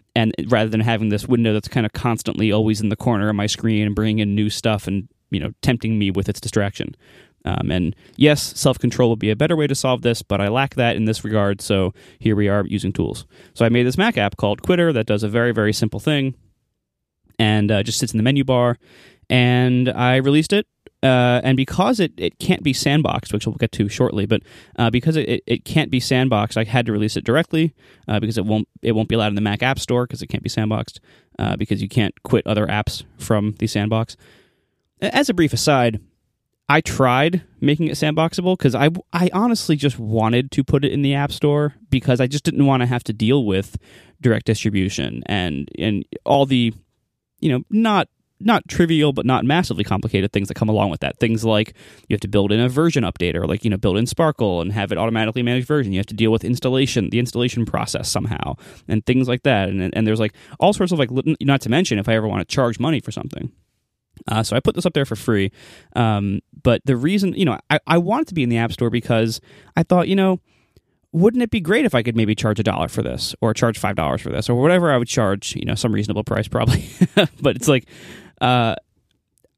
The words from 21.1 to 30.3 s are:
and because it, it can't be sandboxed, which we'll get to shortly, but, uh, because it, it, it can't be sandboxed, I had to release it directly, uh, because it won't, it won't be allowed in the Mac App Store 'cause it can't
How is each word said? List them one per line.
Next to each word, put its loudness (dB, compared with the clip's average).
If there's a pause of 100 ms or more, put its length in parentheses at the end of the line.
and 2
because 0
it, 0
it -4
can't 0
be 0
sandboxed, 0
which -2
we'll -4
get -2
to -2
shortly, -2
but, 0 (320)
uh, 2
because 0
it, -2
it, -2
it -2
can't 0
be 0
sandboxed, 0
I 0
had -2
to -2
release -2
it -6
directly, 0 (360)
uh, 0
because -4
it -2
won't, 0 (140)
it 0
won't 0
be -2
allowed 0
in -4
the -2
Mac -2
App -2
Store -2
'cause -12
it -12
can't -6